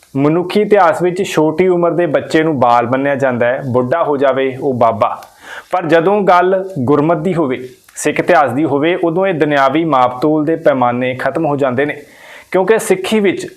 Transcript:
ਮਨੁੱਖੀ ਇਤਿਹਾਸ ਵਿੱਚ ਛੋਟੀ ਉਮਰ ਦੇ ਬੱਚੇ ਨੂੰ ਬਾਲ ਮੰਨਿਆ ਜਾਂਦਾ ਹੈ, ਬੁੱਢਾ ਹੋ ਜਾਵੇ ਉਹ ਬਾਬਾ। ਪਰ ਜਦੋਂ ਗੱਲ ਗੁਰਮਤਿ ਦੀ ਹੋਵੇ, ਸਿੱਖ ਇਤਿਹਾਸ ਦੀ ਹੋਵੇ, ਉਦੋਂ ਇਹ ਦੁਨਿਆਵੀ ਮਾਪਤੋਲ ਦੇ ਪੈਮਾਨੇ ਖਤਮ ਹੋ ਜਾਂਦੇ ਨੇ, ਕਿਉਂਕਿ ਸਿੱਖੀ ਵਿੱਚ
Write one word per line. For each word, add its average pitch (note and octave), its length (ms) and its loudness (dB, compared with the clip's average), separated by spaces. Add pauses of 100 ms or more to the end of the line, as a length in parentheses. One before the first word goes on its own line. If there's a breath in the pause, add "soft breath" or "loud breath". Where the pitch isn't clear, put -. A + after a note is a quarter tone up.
(160)
ਮਨੁੱਖੀ E3+ 460 0
ਇਤਿਹਾਸ F#3+ 400 2
ਵਿੱਚ F3+ 220 -2
ਛੋਟੀ D#3 440 0
ਉਮਰ F3 240 2
ਦੇ E3+ 140 0
ਬੱਚੇ D3 380 0
ਨੂੰ D#3 160 -2
ਬਾਲ A#2+ 280 4
ਮੰਨਿਆ C3+ 280 0
ਜਾਂਦਾ B2 300 0
ਹੈ, C3 160 0 (100)
ਬੁੱਢਾ B2+ 320 0
ਹੋ C#3+ 140 0
ਜਾਵੇ C3+ 440 0
ਉਹ C#3 120 -2
ਬਾਬਾ। A2+ 500 0 (480 loud breath)
ਪਰ F3+ 140 -2
ਜਦੋਂ E3+ 360 2
ਗੱਲ F#3 480 2 (100)
ਗੁਰਮਤਿ D3 420 2
ਦੀ F3+ 120 -2
ਹੋਵੇ, B2+ 360 -4 (260)
ਸਿੱਖ - 240 -2
ਇਤਿਹਾਸ D#3 320 2
ਦੀ C#3 140 -2
ਹੋਵੇ, D3 380 0
ਉਦੋਂ F3 240 0
ਇਹ F#3+ 60 0
ਦੁਨਿਆਵੀ D3 520 0
ਮਾਪਤੋਲ D3 600 0
ਦੇ E3 100 0
ਪੈਮਾਨੇ B2+ 600 0
ਖਤਮ C#3 300 -4
ਹੋ C#3+ 100 -2
ਜਾਂਦੇ C3+ 300 -2
ਨੇ, D3 120 -6 (540 loud breath)
ਕਿਉਂਕਿ F#3+ 280 2
ਸਿੱਖੀ G#3 400 -2
ਵਿੱਚ G3 380 -2